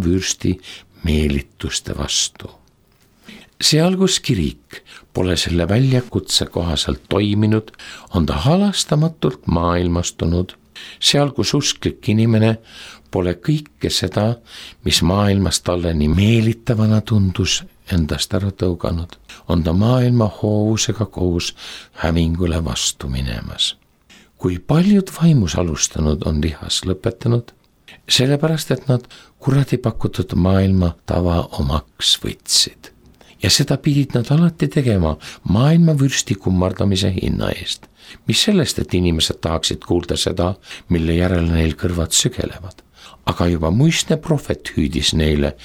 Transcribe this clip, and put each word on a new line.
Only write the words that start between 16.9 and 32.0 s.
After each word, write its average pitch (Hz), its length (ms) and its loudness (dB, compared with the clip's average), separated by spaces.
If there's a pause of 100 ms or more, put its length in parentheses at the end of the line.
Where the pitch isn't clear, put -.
tundus, 95 600 0 (280)
endast 80 420 -2
ära 98 180 -2
tõuganud, 85 640 -4 (300)
on 85 160 0
ta 82 100 0
maailma 120 560 2 (100)
hoovusega 107 720 0
koos 90 420 -2 (500)
hävingule 82 600 0
vastu - 460 -6
minemas. 60 640 -6 (680)
Kui 90 200 0
paljud 190 520 2
vaimus 143 480 2
alustanud 78 720 0
on 78 100 0
lihas 80 480 -4
lõpetanud, 117 640 -2 (560)
sellepärast 147 640 0
et - 160 -4
nad 127 160 0 (360)
kuradi 135 380 0
pakutud - 640 -2
maailma 95 540 4 (120)
tava 85 360 2 (180)
omaks - 540 -2 (100)